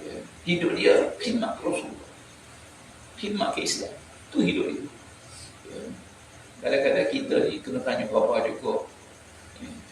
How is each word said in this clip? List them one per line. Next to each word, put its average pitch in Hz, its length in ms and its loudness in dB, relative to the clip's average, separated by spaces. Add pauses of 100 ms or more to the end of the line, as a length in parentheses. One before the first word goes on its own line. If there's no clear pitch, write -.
Ya. - 160 -10 (240)
Hidup - 320 0
dia - 460 6
khidmat 220 340 -2
ke - 80 -14
Rasulullah. - 480 -6 (1040)
Khidmat 208 400 -2
ke - 80 -4
Islam. - 300 -4 (420)
Tu - 80 2
hidup - 240 2
dia. - 300 -8 (1600)
Ya. - 0 -
Kadang-kadang - 480 4
kita - 280 0 (120)
ni - 160 -2
kena 127 200 -4
tanya 117 280 0
khabar 113 320 4
juga. - 400 -2 (800)
Eh, - 120 -14 (160)